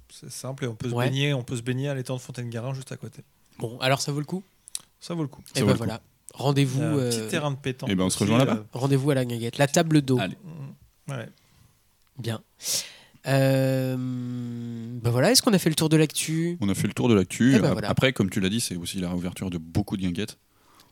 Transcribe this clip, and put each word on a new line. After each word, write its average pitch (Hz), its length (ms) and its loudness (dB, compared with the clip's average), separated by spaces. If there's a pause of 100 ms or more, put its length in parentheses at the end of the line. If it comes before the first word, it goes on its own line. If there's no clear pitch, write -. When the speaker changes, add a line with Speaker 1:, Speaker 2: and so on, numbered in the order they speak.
(100)
Speaker 1:
C'est - 220 -20
simple 135 320 -10
et - 20 -2
on 117 80 -6
peut 123 140 -8
se 117 60 -2
Speaker 2:
Ouais. 120 140 2
Speaker 1:
baigner, 139 260 0
on 123 100 -2
peut 131 120 -6
se 113 60 -6
baigner 127 280 -2
à 139 40 -4
l'étang 131 220 -6
de 127 40 -10
Fontaine-Garin 120 540 -8
juste 131 160 -12
à - 60 -10
côté. - 260 -16 (360)
Speaker 2:
Bon, 117 220 -8
alors 131 200 4
ça - 120 -4
vaut 139 80 -4
le 147 40 -6
coup ? 185 180 -8 (560)
Speaker 1:
Ça - 160 -10
vaut 165 80 -4
le 139 60 -4
coup. - 140 -18 (120)
Speaker 2:
Eh 135 40 -2
Speaker 3:
Ça - 20 2
vaut 117 60 2
Speaker 2:
ben 131 80 6
Speaker 3:
le 117 40 2
coup. 117 60 -4
Speaker 2:
voilà. 110 160 -4 (340)
Rendez-vous, 135 460 2
Speaker 1:
Il - 40 0
y - 40 0
a 151 40 0 (140)
un 120 40 0
petit 113 100 0
Speaker 2:
euh, 110 100 -6
Speaker 1:
terrain 147 200 -2
de 135 60 -4
pétanque 131 360 -6
Speaker 3:
Eh - 20 4
ben, 92 100 2
on 92 60 2
se - 60 0
Speaker 1:
aussi, - 80 0
Speaker 3:
rejoint 110 140 4
là-bas. 135 180 4
Speaker 1:
euh, 107 60 -8 (100)
Speaker 2:
rendez-vous 139 380 2
à 143 40 2
la 131 100 2
Guinguette. 117 340 -4
La 143 100 6
table 160 340 4
d'eau. 131 160 2
Speaker 3:
Allez. 95 180 -2 (680)
Speaker 1:
Mm, 147 60 -10
ouais. 120 160 -10 (920)
Speaker 2:
Bien. 113 220 -6 (840)
Euh... 135 680 2
Ben 120 1120 -6
voilà, 123 220 4
est-ce 262 100 4
qu'on 240 100 4
a 190 60 6
fait - 100 0
le 156 60 2
tour 160 140 0
de 156 80 6
l'actu ? 160 640 0
Speaker 3:
On 101 80 0
a 95 60 2
fait - 120 0
le 101 80 -4
tour 123 140 2
de 117 60 8
l'actu. 113 400 6
Speaker 2:
Eh 120 40 8
ben 95 100 6
Speaker 3:
Ap-, - 40 2
Speaker 2:
voilà. 98 180 -2
Speaker 3:
après, 131 220 2
comme 98 180 2
tu 104 100 -2
l'as 95 80 2
dit, 110 120 0
c'est 92 160 -4
aussi 85 240 -8
la 87 80 -2
réouverture 90 420 -4
de 87 80 -4
beaucoup 82 380 -2
de 92 60 -4
guinguettes. 95 360 -4 (540)